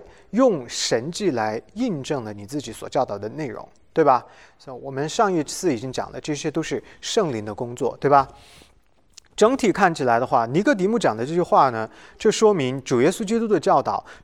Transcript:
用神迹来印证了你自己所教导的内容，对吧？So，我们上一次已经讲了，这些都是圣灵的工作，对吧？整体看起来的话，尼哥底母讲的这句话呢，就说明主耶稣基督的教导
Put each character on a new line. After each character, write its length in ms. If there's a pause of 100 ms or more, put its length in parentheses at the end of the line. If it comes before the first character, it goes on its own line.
(320)
用 360
神 420
迹 220
来 300 (140)
印 280
证 220
了 80
你 120
自 140
己 140
所 160
教 160
导 120
的 120
内 180
容， 180 (280)
对 100
吧？ 220 (340)
So， 140
我 180
们 160
上 240
一 100
次 320
已 60
经 100
讲 220
了， 80
这 160
些 160
都 100
是 220 (160)
圣 320
灵 140
的 100
工 180
作， 240
对 140
吧？ 160 (1120)
整 180
体 160
看 240
起 80
来 160
的 80
话， 180
尼 160
哥 140
底 100
母 140
讲 160
的 100
这 80
句 80
话 280
呢， 200 (280)
就 120
说 240
明 300
主 180
耶 80
稣 140
基 160
督 80
的 100
教 240
导 240 (180)